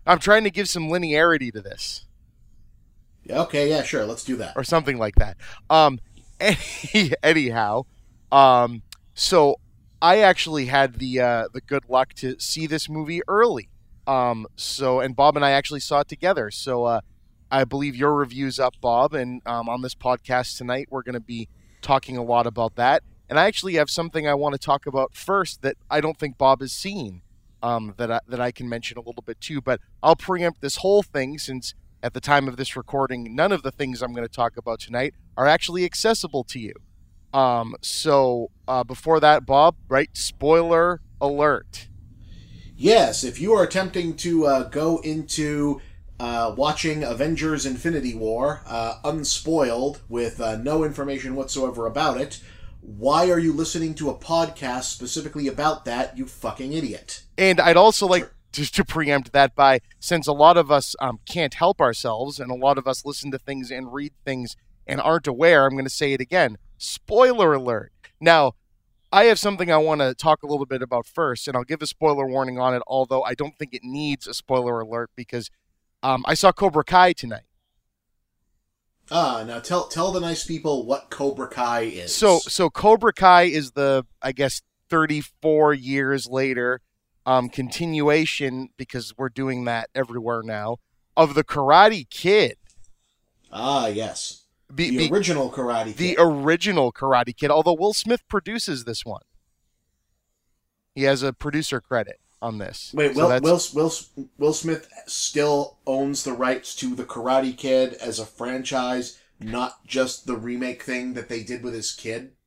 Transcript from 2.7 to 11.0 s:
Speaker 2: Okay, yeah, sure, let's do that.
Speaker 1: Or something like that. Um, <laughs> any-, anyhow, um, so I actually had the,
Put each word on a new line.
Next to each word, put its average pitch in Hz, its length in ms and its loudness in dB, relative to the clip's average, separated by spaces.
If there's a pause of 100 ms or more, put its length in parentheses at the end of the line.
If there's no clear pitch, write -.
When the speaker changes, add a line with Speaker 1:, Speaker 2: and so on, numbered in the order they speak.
Speaker 2:
Okay, 147 440 0
yeah, 156 100 0
sure, 127 240 -4
let's 113 180 -8
do 131 120 -6
that. 107 200 -8
Speaker 1:
Or 131 80 -6
something 143 360 0
like 107 160 -2
that. - 200 8 (340)
Um, 151 300 6 (200)
<laughs> - 200 -18
any-, 202 720 0 (120)
anyhow, 123 640 2 (460)
um, 123 520 6 (320)
so 151 400 4 (460)
I 180 180 6
actually 165 480 2
had 135 320 0
the, 127 220 -4